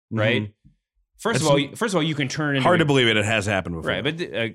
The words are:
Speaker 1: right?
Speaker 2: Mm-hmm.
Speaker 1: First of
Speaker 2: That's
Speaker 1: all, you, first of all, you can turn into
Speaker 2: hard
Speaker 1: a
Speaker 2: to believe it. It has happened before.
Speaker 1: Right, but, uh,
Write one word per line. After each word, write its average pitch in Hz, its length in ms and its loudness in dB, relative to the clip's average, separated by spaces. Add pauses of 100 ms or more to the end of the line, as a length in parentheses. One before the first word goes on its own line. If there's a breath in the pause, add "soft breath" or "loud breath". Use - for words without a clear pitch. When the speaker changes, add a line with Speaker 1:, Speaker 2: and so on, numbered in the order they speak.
(100)
Speaker 1:
right? 110 320 0
Speaker 2:
Mm-hmm. 107 100 -10 (680)
Speaker 1:
First 220 180 -2
of 156 60 -2
Speaker 2:
That's 156 80 2
Speaker 1:
all, 143 80 4
you, 143 160 -4
first 214 200 -2
of - 20 0
all, 160 60 0
you 160 120 -2
can 135 140 -4
turn 147 280 -2
into 135 60 0
Speaker 2:
hard 170 180 4
Speaker 1:
a 160 40 2
Speaker 2:
to - 0 -
believe 135 240 4
it. 110 80 2
It 104 80 2
has 107 200 0
happened 92 300 -2
before. 80 160 -6
Speaker 1:
Right, 98 140 -2
but, 160 180 -4
uh, 113 320 -6